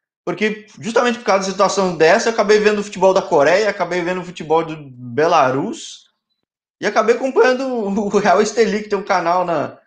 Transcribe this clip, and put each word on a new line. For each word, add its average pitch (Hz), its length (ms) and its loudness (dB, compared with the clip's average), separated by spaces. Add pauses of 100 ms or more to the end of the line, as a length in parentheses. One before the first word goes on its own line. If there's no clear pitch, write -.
(240)
porque - 420 -4 (140)
justamente 226 380 0
por - 60 -16
causa 190 220 2
da 196 60 -4
situação 185 440 0
dessa, 190 320 4
eu 226 40 2
acabei 214 260 4
vendo 208 220 2
o 202 40 -4
futebol 190 300 2
da 190 80 0
Coreia, 175 480 2
acabei 180 320 -4
vendo 185 180 -4
o 170 40 -10
futebol 165 400 -2
do 156 120 -10
Belarus, 139 1300 -2 (720)
e 165 60 -4
acabei 220 280 2
acompanhando 262 540 0
o, 208 380 -4
o 208 120 0
Real 196 240 2
Estelí, 208 400 0
que 214 60 -16
tem 202 100 -2
um 190 60 -8
canal 180 400 0
na 156 420 -4